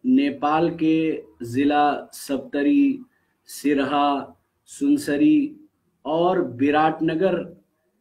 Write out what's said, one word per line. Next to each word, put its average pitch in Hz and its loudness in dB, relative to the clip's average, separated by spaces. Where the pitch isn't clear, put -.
نیپال 147 2
کے 160 0
ضلع 143 0
سپتری، 139 0
سرہا، 143 -2
سنسری 147 0
اور 170 0
بیراٹ 147 0
نگر 170 0